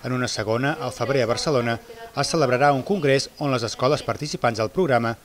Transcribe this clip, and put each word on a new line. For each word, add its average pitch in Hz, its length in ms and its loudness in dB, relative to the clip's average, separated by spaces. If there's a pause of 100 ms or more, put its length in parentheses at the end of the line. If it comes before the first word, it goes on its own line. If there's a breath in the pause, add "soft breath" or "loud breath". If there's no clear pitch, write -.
En 127 80 -4
una 127 160 -2
segona, 120 500 -2
al 131 140 -6
febrer 127 320 0
a - 20 2
Barcelona, 117 540 0 (340)
es 139 160 -2
celebrarà 139 460 4
un 127 100 -4
congrés 139 400 2 (140)
on 143 100 -2
les 123 160 0
escoles 127 400 0
participants 117 560 -2
del 110 80 0
programa 117 540 2